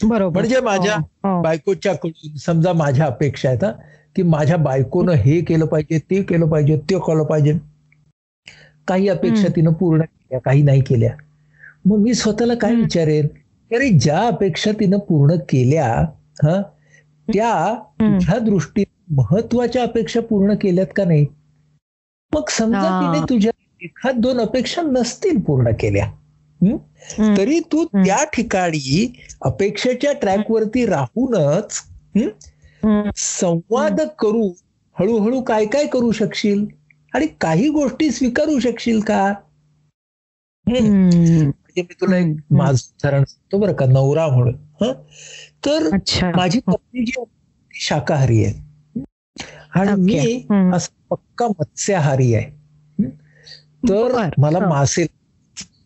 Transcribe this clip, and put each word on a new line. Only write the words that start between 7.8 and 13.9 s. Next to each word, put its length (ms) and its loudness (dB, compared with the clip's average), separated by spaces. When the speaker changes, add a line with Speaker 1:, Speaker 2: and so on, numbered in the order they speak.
Speaker 2:
काही 200 2
अपेक्षा 340 2
Speaker 1:
हम्म. 140 2
Speaker 2:
तिनं 180 4
पूर्ण 280 2
केल्या, 380 -8
काही 240 4
नाही 180 6
केल्या. 320 2
मग 120 4
मी 160 2
स्वतःला 420 0
काय 160 0
Speaker 1:
हम्म. 120 2
Speaker 2:
विचारेन, 440 0
की 480 -10
अरे 140 0
ज्या 380 2